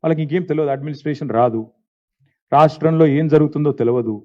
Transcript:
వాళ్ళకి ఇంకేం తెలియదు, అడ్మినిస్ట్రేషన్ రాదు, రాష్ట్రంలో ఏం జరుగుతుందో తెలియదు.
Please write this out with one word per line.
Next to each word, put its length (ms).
వాళ్ళకి 220
ఇంకేం 260
తెలియదు, 240
అడ్మినిస్ట్రేషన్ 640
రాదు, 220
రాష్ట్రంలో 520
ఏం 140
జరుగుతుందో 380
తెలియదు. 340